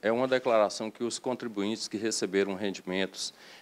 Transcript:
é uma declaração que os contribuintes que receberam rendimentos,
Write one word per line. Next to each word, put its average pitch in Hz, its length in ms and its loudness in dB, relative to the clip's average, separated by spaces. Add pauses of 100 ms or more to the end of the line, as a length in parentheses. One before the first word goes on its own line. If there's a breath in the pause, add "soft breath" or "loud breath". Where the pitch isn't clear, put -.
é 107 80 4
uma 123 160 4
declaração 113 640 2
que - 140 -6
os 117 160 -4
contribuintes 110 680 -2
que - 100 -6
receberam 98 600 0
rendimentos, 95 760 -4 (300 loud breath)